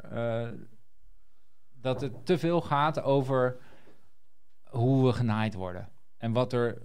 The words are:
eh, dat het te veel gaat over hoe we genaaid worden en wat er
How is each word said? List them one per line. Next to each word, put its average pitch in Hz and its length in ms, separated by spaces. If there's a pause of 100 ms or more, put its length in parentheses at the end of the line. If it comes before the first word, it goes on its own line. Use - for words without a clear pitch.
(120)
eh, 117 360 (1300)
dat 127 200
het - 240
te 180 120
veel 170 240
gaat 147 400
over 131 560 (1040)
hoe 131 420
we 123 80
genaaid 110 400
worden 92 360 (280)
en 117 160
wat 123 200
er 120 300